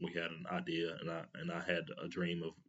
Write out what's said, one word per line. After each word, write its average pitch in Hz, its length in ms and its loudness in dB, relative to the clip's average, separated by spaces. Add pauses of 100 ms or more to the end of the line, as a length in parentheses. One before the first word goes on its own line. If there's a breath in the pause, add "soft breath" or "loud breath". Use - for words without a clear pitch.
we 85 120 0
had 85 180 0
an 82 180 -6
idea, 85 520 2
and 82 100 -2
I, 82 140 -2 (100)
and 85 160 -4
I 85 100 0
had 82 260 2 (140)
a - 60 -2
dream 87 380 2
of 80 80 -2 (160)